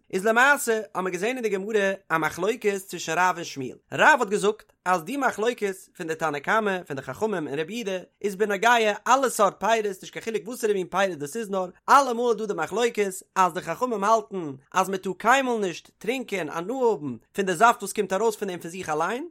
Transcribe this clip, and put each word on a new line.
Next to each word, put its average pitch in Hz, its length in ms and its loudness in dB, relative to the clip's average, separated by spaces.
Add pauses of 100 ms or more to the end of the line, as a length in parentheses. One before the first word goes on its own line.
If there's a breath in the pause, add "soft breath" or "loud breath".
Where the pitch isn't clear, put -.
(120)
איז 190 120 -2
למעשה, 233 560 4 (140)
האבן 180 100 -4
מיר 185 80 -2
געזען 208 240 -2
אין 254 60 -8
דער 214 100 0
גמרא, 196 400 0 (160)
א 160 100 2
מחלוקת 196 580 0 (100)
צווישן 165 300 -8
רב 180 200 4
און 170 80 -10
שמיל. 131 320 -10 (160)
רב 226 280 6
האט 214 80 -2
געזאגט, 202 440 -2 (120)
אז 180 200 0
די 233 120 -6
מחלוקת 226 600 -2 (200)
פון 175 100 -8
דער 160 100 -4
תנא 151 220 -2
קמא, 196 480 0
פון 143 100 -8
דער 135 80 -8
חכמים 165 440 -4
און 135 100 -4
רבי 160 160 -4
יהודה, 196 240 -4 (240)
איז 196 140 -2
בנוגע 208 380 2 (340)
אלע 254 200 4
סארט 196 320 2
פירות, 220 240 2 (180)
נישט 156 100 -18
קיין 160 120 -10
חילוק, 220 240 -4
וואס 240 160 -8
דער 208 100 2
מין 185 120 -2
פירות 185 320 0
דאס 143 180 -8
איז, 220 140 -6
נאר 185 180 -2 (220 soft breath)
אלע 262 220 8
מאל 233 220 2
דו 214 120 -4
די 196 80 -4
מחלוקת, 202 580 0 (220)
אז 180 200 4
די 180 60 -4
חכמים 196 440 -4
האלטן, 202 480 0 (200)
אז 185 160 2
מען 190 100 -4
טו 190 160 -4
קיינמאל 247 460 2
נישט 180 380 -6
טרינקען 202 500 -4
אן 170 220 -6
אבן 202 460 0 (160)
פון 196 120 0
דער 185 120 0
זאפט, 226 260 4
וואס 196 100 -8
קומט 202 200 -2
ארויס 214 240 2
פון 202 120 -6
דעם 180 100 -6
פון 170 120 -10
זיך 175 180 -10
אליין. 185 420 -2